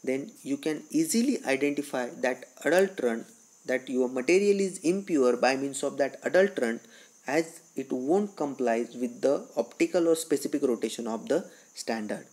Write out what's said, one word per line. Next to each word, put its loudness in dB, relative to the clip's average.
then -4
you -4
can -4
easily 2
identify 0
that -2
adulterant, 2
that -4
your 0
material 2
is -2
impure 2
by 2
means -6
of -4
that -2
adulterant, 2
as -2
it -6
won't 0
comply 0
with -6
the 2
optical 0
or 6
specific -2
rotation -2
of -6
the 0
standard. -6